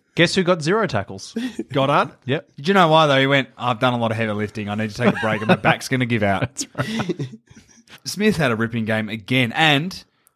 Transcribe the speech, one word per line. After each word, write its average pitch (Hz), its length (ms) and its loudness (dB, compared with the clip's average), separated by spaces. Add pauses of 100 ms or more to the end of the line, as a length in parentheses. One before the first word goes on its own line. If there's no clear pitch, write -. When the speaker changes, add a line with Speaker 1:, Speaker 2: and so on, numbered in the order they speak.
(160)
Speaker 1:
Guess 165 200 2
who 190 80 2
got 170 180 0
zero 190 260 0
tackles? 98 480 -6 (180)
Speaker 2:
<laughs> - 200 -10
Goddard? 143 420 0 (100)
Speaker 1:
Yep. 127 300 -4
Speaker 2:
Did 143 140 -10
you 196 40 4
know 185 140 6
why, 156 200 6
though? 135 120 4
He 135 80 4
went, 139 300 2
"I've 120 220 -2
done 127 140 2
a 120 40 -2
lot 117 140 0
of 110 60 -4
heavy 113 140 -2
lifting. 104 380 -4
I 104 60 -4
need 107 160 -4
to 104 40 -12
take 117 180 2
a - 60 -6
break 110 220 -2
and 107 80 -6
my 180 80 6
back's - 320 0
gonna 127 160 0
give 117 180 0
out." 98 180 2
Speaker 1:
<laughs> - 0 -
That's - 260 -6 (100)
right. 190 500 -6 (380)
Speaker 2:
<laughs> - 400 -20
Smith 202 320 0
had 139 140 2
a 110 40 0
ripping 113 300 -2
game 110 240 -2
again, 113 460 -2
and 156 480 0 (320)